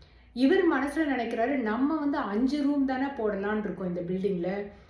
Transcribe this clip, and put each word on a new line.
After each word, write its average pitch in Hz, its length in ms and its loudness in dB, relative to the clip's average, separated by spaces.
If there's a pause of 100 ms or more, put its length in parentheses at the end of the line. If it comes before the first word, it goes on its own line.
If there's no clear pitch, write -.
(320)
இவர் 269 260 4
மனசுல 285 380 2
நினைக்கிறாரு, 254 640 0
"நம்ம 254 400 0
வந்து 285 200 0
அஞ்சு 262 440 0
ரூம் 285 220 2
தானே 262 200 0
போடலாம்னு 214 540 -2
இருக்கோம் 185 300 -4
இந்த 175 120 -4
பில்டிங்ல, 185 480 -2 (420)